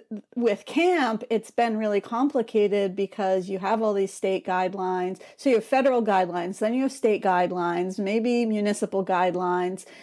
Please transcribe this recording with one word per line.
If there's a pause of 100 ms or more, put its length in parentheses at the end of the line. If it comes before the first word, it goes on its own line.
(360)
with
camp,
it's
been
really
complicated
because
you
have
all
these
state
guidelines. (160)
So
you
have
federal
guidelines,
then
you
have
state
guidelines,
maybe
municipal
guidelines. (160)